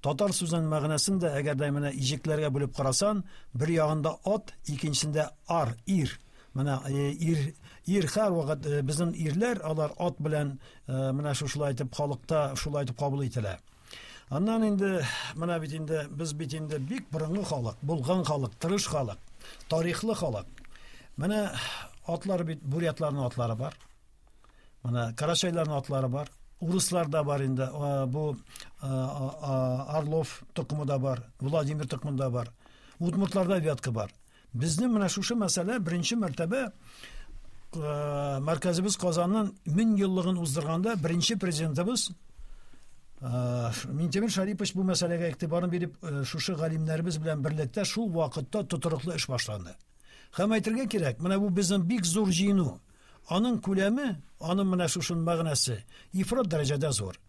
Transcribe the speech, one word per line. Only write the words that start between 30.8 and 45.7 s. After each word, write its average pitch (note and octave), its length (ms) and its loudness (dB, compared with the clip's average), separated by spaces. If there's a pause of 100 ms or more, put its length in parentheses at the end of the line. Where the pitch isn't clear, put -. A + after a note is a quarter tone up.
да C#3+ 120 2
бар, B2+ 260 0 (160)
Владимир D3 480 0
токымы C#3 300 -4
да C3+ 120 0
бар. A#2 200 -2 (500)
Удмуртларда F#3 600 2
ветка D3 320 0
бар. A2 220 -4 (400)
Безнең E3 420 2
менә G3 140 4
шушы G3 260 0
мәсьәлә G3+ 440 2
беренче F3 360 0
мәртәбә, G3 560 0 (1040)
а, D3 640 0
мәркәзебез E3+ 580 2
Казанның F3+ 560 2 (120)
мең G#3 340 4
еллыгын F#3 380 4
уздырганда E3 580 0
беренче E3+ 420 2
президентыбыз, F3 760 0 (1120)
а, B2 480 -2 (160)
Минтимер F3 420 0
Шарипович G3 460 0
бу F#3+ 80 2
мәсьәләгә F3 480 2
игътибарын E3+ 400 0